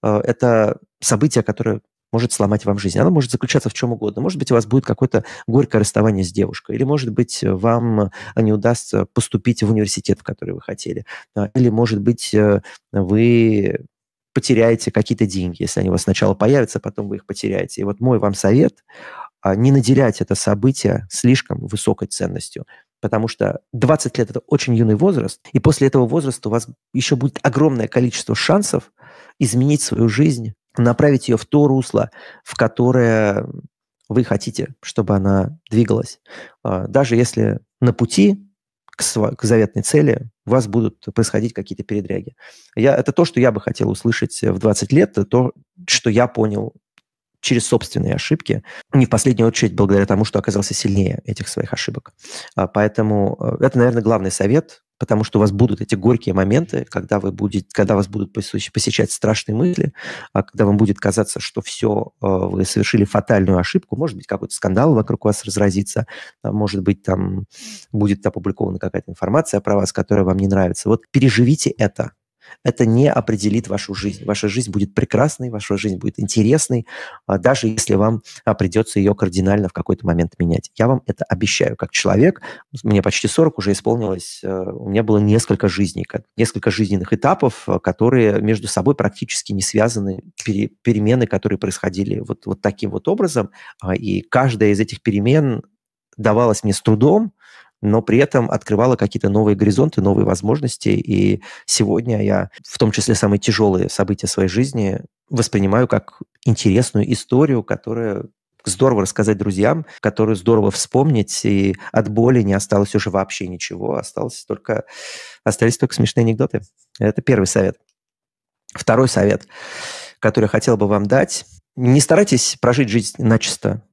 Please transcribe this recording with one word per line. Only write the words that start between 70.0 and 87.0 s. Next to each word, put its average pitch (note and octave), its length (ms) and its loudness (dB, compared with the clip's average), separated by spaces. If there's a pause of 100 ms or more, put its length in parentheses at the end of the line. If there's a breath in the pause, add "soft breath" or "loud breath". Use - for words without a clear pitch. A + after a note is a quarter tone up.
вам F#2 100 0
не G2 140 0
нравится. F#2+ 400 0
Вот A2+ 200 0
переживите B2+ 600 2
это. - 420 -4 (520 loud breath)
Это B2 240 2
не B2 240 4
определит A2 560 -2
вашу G2 260 -6
жизнь. G2 320 -8
Ваша G#2 220 -4
жизнь A2 240 -4
будет G2+ 240 -2
прекрасной, B2+ 560 0
ваша G#2 260 -6
жизнь F#2+ 200 -4
будет G#2 220 -8
интересной, A2+ 680 0 (400 loud breath)
а, G2 100 0
даже A#2+ 300 2
если A2 260 -2
вам, A2 300 2 (200 loud breath)
а, A2 120 0
придётся G2+ 440 0
её G2+ 140 4
кардинально F#2+ 560 0
в - 40 -14
какой-то - 340 -4
момент E2+ 320 0
менять. E2+ 340 -2
Я A2+ 140 0
вам B2+ 180 0
это - 200 -6
обещаю. - 520 -2
Как - 140 -8
человек, G#2+ 500 2 (400 loud breath)
мне G#2 220 2
почти - 240 -2
сорок D#3+ 320 2
уже G2+ 120 -2
исполнилось, G2+ 720 -4
э, G2 80 -8
у F#2+ 400 -8
меня G#2 140 2
было G#2+ 160 4
несколько G#2 480 2
жизней, F#2 380 -2
как, - 180 -10 (140)
несколько A2 340 -2
жизненных G2 420 -2